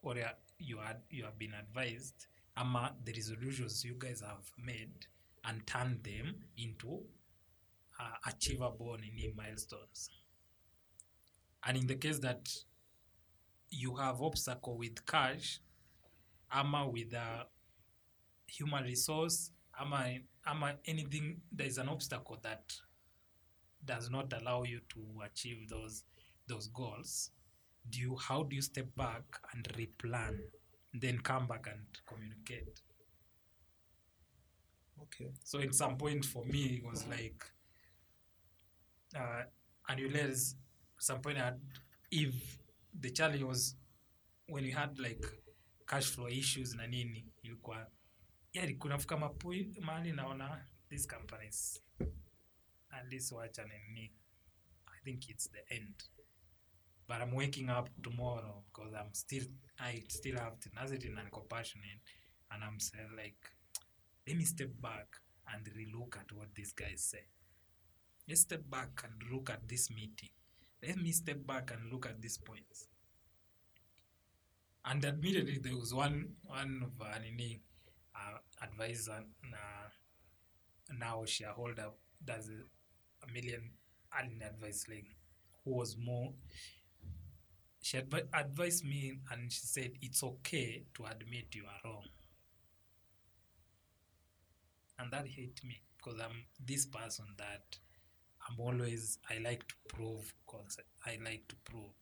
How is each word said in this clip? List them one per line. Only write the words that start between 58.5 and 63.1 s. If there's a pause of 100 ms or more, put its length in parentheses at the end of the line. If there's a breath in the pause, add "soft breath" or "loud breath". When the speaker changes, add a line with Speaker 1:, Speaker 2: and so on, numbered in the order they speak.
Speaker 1:
because
I'm
still, (360)
I
still
have
to,
nurse
it
and
I'm
compassionate. (500 loud breath)
And
I'm
saying,